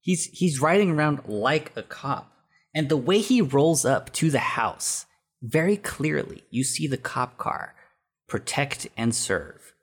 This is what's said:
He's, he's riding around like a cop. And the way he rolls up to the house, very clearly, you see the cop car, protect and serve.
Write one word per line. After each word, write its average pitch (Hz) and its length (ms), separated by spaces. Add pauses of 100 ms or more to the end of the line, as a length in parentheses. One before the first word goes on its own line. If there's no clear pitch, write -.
He's, 180 260
he's 156 360
riding 180 280
around 151 380
like 127 480
a 113 60
cop. - 500 (420)
And 151 140
the 156 80
way 156 220
he 233 240
rolls 143 420
up 123 300
to 160 160
the 139 80
house, - 680 (380)
very 160 340
clearly, - 760
you 127 140
see 156 220
the 135 100
cop - 400
car, - 380 (520)
protect - 600 (100)
and 117 180
serve. - 680